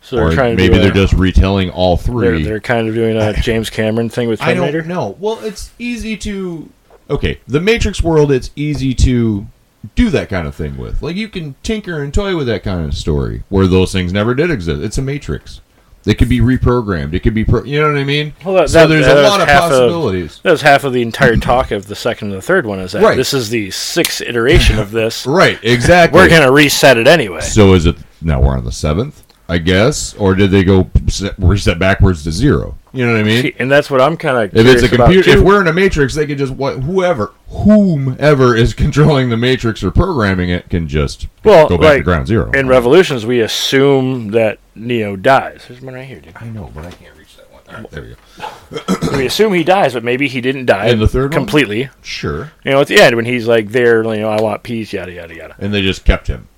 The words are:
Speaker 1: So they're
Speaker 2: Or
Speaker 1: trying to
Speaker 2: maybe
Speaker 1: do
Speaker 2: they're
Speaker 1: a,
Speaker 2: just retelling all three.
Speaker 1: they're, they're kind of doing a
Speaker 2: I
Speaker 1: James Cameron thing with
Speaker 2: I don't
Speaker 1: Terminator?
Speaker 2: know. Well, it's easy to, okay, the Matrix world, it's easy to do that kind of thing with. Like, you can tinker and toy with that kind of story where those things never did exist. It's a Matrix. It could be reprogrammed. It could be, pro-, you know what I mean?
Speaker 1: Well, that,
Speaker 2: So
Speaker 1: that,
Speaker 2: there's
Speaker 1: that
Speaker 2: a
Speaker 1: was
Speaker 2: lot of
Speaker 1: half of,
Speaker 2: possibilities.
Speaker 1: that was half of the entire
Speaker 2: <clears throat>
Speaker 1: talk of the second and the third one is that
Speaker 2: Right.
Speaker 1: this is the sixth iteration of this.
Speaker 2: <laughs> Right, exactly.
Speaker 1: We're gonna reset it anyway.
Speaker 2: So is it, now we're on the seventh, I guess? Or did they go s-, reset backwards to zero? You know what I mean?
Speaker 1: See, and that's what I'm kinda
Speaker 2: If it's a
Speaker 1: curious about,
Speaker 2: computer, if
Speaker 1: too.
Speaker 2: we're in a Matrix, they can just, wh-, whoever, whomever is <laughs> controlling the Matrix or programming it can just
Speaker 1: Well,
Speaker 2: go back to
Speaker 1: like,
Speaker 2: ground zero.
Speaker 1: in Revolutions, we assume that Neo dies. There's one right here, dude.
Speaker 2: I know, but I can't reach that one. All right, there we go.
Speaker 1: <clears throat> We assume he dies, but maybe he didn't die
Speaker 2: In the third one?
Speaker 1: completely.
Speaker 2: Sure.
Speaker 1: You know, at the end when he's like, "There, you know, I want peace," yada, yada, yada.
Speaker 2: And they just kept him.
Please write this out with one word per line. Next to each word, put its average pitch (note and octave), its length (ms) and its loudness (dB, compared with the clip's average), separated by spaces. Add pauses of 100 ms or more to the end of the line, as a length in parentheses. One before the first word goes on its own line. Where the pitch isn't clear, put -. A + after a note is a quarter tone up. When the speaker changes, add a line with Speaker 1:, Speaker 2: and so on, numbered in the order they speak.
Speaker 1:
So - 160 -6
they're E2+ 100 0
Speaker 2:
Or D#2+ 60 0
Speaker 1:
trying A#2+ 240 0
to F#2+ 40 2
Speaker 2:
maybe F#2 140 4
Speaker 1:
do F#2+ 60 4
Speaker 2:
they're F#2+ 100 4
Speaker 1:
a, - 20 -4
Speaker 2:
just F#2+ 200 2
retelling F#2+ 560 2
all F2+ 260 0
three. A#2 320 -2
Speaker 1:
they're, E2 120 0
they're G#2 200 -4
kind A2+ 300 -2
of A2 60 -4
doing A2+ 200 0
a G#2+ 140 0
Speaker 2:
I G2+ 40 -4
Speaker 1:
James A2 360 -2
Cameron A2+ 400 -2
thing A#2+ 180 -4
with A2 140 -4
Speaker 2:
I D#3+ 120 -2
don't - 140 -2
Speaker 1:
Terminator? D#3 200 -6
Speaker 2:
know. D3+ 320 -8
Well, A3 220 -6
it's - 380 -12
easy A3 380 -8
to, F#3+ 520 -10 (400)
okay, C#3 380 -4
the C#3 140 -2
Matrix G#3+ 420 -2
world, D#3 280 2
it's B2+ 260 -2
easy C#3+ 380 -4
to A#2 520 0 (480)
do A#3 140 2
that G#2+ 180 -2
kind F2 200 -6
of C#2 80 -10
thing C#2+ 220 -10
with. A#1 240 -8
Like, E3 140 -8
you G#3+ 140 -8
can D3+ 340 -12
tinker G3 400 -6
and C#3+ 100 -10
toy G3 220 -2
with D3 120 -4
that G#2+ 160 -4
kind F2+ 220 -6
of C#2+ 80 -6
story B1+ 540 -4
where F#2+ 200 2
those F#2 260 2
things F2+ 180 -4
never G#2+ 240 -2
did E3 160 -2
exist. E2 300 -6
It's G#2+ 160 -6
a - 40 -4
Matrix. C3+ 600 -10 (440)
It G#2+ 120 0
could A#2+ 120 0
be A#2+ 100 0
reprogrammed. A2+ 720 0
It F#2 60 -2
could A2+ 140 0
be, A2 100 -2
pro-, - 220 0
you C#3+ 160 -4
know D3+ 100 0
what C#3+ 80 -2
I C#3 60 -4
mean? D3 280 -4 (100)
Speaker 1:
Well, F#3+ 120 -4
that, D#3+ 140 2
Speaker 2:
So - 100 4
Speaker 1:
that, D#3+ 80 8
Speaker 2:
there's D#3 180 2
Speaker 1:
that C3 120 4
Speaker 2:
a C#3+ 40 4
Speaker 1:
was - 80 6
Speaker 2:
lot G3 120 0
of E3 80 0
Speaker 1:
half C#3 160 4
of, E3+ 60 -2
Speaker 2:
possibilities. A2+ 720 0
Speaker 1:
that F#3 80 2
was D3 100 2
half C#3 240 4
of C3 80 -2
the B2 80 0
entire A#2 360 0
Speaker 2:
<clears throat> - 0 -
Speaker 1:
talk B2+ 340 -2
of G2+ 160 -8
the G2+ 80 -12
second A2 340 -6
and G2 80 -10
the G2 40 -12
third E3+ 240 -2
one G2 140 -6
is F#2 140 -10
that F#3+ 100 0
Speaker 2:
Right. D#3+ 140 4
Speaker 1:
this B2+ 160 -2
is A#2+ 160 -4
the G#2+ 200 -4
sixth - 520 -4
iteration A#2 580 2
of G#2 120 -6
this. A2+ 340 -4
Speaker 2:
<laughs> - 20 -6
Right, C#3 340 2
exactly. D3+ 560 4
Speaker 1:
We're F3+ 120 6
gonna D3+ 240 6
reset C#3 440 4
it A2+ 80 0
anyway. B2 360 2
Speaker 2:
So G2 320 4
is E2+ 120 4
it, E2 120 0 (240)
now D#2 200 0
we're C2 160 2
on B1+ 60 -6
the A#1+ 80 -8
seventh, E2 520 -6 (260)
I E2+ 80 -2
guess? F#2 580 0
Or F#2+ 200 2
did G2 160 2
they G2 120 4
go F#2 260 4 (160)
s-, - 180 -2 (140)
reset G2 420 0
backwards F#2 440 2
to E2 80 -6
zero? E2 440 0 (180)
You C3 120 -4
know A#2+ 60 0
what A2 80 2
I G#2+ 40 0
mean? A2 200 2
Speaker 1:
See, B2+ 160 -4
and B2 100 -4
that's C#3+ 220 2
what C3+ 100 2
I'm D#3 140 2
kinda C3 300 -2
Speaker 2:
If F#2+ 80 -10
it's A2+ 60 2
a A2+ 40 6
Speaker 1:
curious B2 300 4
about, B2 140 4
Speaker 2:
computer, F3+ 240 4
if - 40 6
Speaker 1:
too. - 80 4
Speaker 2:
we're G3 180 6
in F3+ 60 0
a D#3+ 60 0
Matrix, D3+ 420 0
they D3+ 100 -2
can C#3+ 120 -6
just, C3+ 160 -4
wh-, C3+ 280 -6
whoever, F3+ 520 -2 (160)
whomever C#3+ 1040 2
is A2+ 180 2
<laughs> B2+ 120 -2
controlling C#3+ 440 2
the A2+ 80 0
Matrix A#2+ 460 -2
or F#2 80 0
programming G#2 580 0
it F2 200 -4
can E2+ 180 -4
just D2 400 -4 (160)
Speaker 1:
Well, F3+ 260 6
Speaker 2:
go F2 80 2
back - 40 0 (100)
to C#3+ 60 4
Speaker 1:
like, A#2+ 60 -2
Speaker 2:
ground D#2 240 -2
zero. F#2 240 -2
Speaker 1:
in C3+ 160 -2
Revolutions, B2+ 580 2
we A#2+ 160 0
assume C3 920 0
that A2 280 -2 (160)
Neo G#2+ 400 -6
dies. F#2+ 520 -2
There's B2+ 140 -20
one C3 120 -16
right B2+ 140 -16
here, A2 120 -20
dude. E2 180 -20
Speaker 2:
I A2+ 80 -18
know, A2 280 -14
but D#2 120 -16
I F2+ 60 -16
can't - 260 -20
reach - 200 -20
that - 140 -20
one. - 160 -20
All - 140 -20
right, A2 100 -20
there - 120 -14
we A1+ 120 -20 (640)
go. - 160 -4 (160)
Speaker 1:
<clears throat> - 60 -4
We C3 80 -2
assume G#3 280 0
he F3 100 0
dies, F3 300 2
but A#2 100 -6
maybe B2+ 240 -2
he B2+ 140 -6
didn't C3 260 -4
die G#2+ 200 0
Speaker 2:
In A2+ 120 2
the G#2+ 80 2
third C3+ 260 -2
one? D3+ 80 -2
Speaker 1:
completely. B2 480 -2 (120)
Speaker 2:
Sure. D3 500 -10 (120)
Speaker 1:
You C3+ 80 -4
know, C#3 100 4
at D3 60 0
the G3+ 140 2
end C3+ 140 6
when A2+ 100 -2
he's A#2+ 220 -4
like, A2+ 220 2
"There, A#2 340 4
you A2 180 -4
know, A2 80 -4
I G#2+ 120 -2
want G#2 220 -4
peace," A2+ 300 -10
yada, F#2 180 -10
yada, E2+ 240 -16
yada. - 240 -20
Speaker 2:
And G2+ 140 -6
they G2+ 80 0
just F#2+ 240 -4
kept - 220 0
him. A#1+ 200 -10 (100)